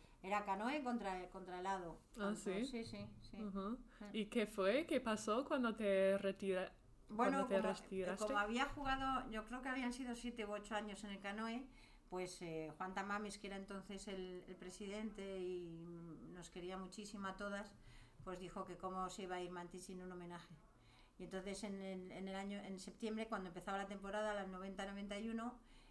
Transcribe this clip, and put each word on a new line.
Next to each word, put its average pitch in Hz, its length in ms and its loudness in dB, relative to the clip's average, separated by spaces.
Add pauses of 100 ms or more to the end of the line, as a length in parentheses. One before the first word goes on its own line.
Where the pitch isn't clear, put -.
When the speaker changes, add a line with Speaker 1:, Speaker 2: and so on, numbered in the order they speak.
(220)
Speaker 1:
Era 202 220 4
canoe 220 400 2
contra, 196 460 0
contra 180 280 -6
helado. 180 400 0 (140)
Speaker 2:
¿Ah, 208 200 0
Speaker 1:
Contra, 214 40 0
Speaker 2:
sí? 208 280 2
Speaker 1:
sí, 240 200 -2
sí, 202 200 -6 (160)
sí. - 220 -8
Speaker 2:
Ujú. 202 340 -2 (220)
Speaker 1:
Sí. 208 140 -10
Speaker 2:
¿Y 214 140 2
qué 208 200 4
fue? 208 400 6
¿Qué 294 140 6
pasó 220 440 4
cuando 254 300 4
te 196 440 8
retira-, 190 520 2 (380)
Speaker 1:
Bueno, 247 300 6
Speaker 2:
cuando - 100 6
te 196 120 8
Speaker 1:
como, 190 140 6
Speaker 2:
retiraste? 190 520 0
Speaker 1:
como 214 120 4
había 226 280 4
jugado, 269 640 2
yo 220 160 -2
creo 240 160 -4
que 262 60 -4
habían 262 240 2
sido 240 220 -2
siete 233 320 -2
u 202 60 -2
ocho 208 240 -2
años 208 260 -2
en 208 80 -6
el 196 100 -4
canoe, 220 460 -2 (420)
pues, 185 340 -2
eh, 160 360 -2
Juan 185 160 -2
Tamames, 202 440 0
que 202 100 -4
era 196 80 -4
entonces 196 500 -6
el, 185 400 -4
el 185 80 -8
presidente 196 840 -4
y 175 440 -2 (480)
nos 175 180 -10
quería 185 280 -6
muchísimo 202 480 -6
a 185 100 -2
todas, 202 360 -4 (500)
pues 185 160 -4
dijo 185 260 -4
que 185 120 -8
cómo 185 340 0
se 202 140 -8
iba 180 120 -2
a 180 60 0
ir 175 80 -2
Manti 180 300 -6
sin 185 200 -8
un 180 120 -8
homenaje. 175 420 -8 (640)
Y 185 60 -8
entonces 190 400 -2
en 196 180 -2
el, 185 300 -4
en 190 160 -4
el 190 80 -2
año, 202 220 -2
en 202 200 -4
septiembre, 220 500 -2
cuando 190 200 0
empezaba 190 300 -2
la 196 80 0
temporada, 202 480 0
la 196 120 0
noventa 190 400 -4
noventa 202 320 -2
y 226 100 -2
uno, 226 300 -2 (320)